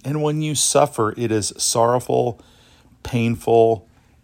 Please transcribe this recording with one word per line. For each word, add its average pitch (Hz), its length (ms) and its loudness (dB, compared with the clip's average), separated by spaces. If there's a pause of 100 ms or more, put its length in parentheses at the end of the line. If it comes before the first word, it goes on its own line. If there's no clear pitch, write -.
and 147 160 -4
when 151 200 -2
you 156 140 -4
suffer, 131 600 0
it 117 140 -2
is 107 260 -2
sorrowful, 120 840 0 (640)
painful, 113 840 2 (360)